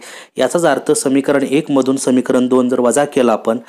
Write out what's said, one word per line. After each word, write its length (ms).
याचाच 280
अर्थ 280
समीकरण 500
एकमधून 540
समीकरण 520
दोन 200
जर 120
वजा 240
केलं 280
आपण, 260